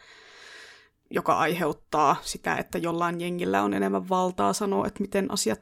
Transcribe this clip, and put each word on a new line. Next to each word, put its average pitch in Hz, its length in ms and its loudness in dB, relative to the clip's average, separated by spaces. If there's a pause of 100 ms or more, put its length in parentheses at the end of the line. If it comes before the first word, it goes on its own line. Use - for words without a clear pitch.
(1080)
joka 160 280 2
aiheuttaa 151 840 2
sitä, - 340 -4
että - 220 -4
jollain 170 440 -2
jengillä 180 420 0
on 202 100 0
enemmän 196 360 0
valtaa 185 440 2
sanoa, 196 340 0
että - 140 -6
miten 196 300 -2
asiat 208 300 -2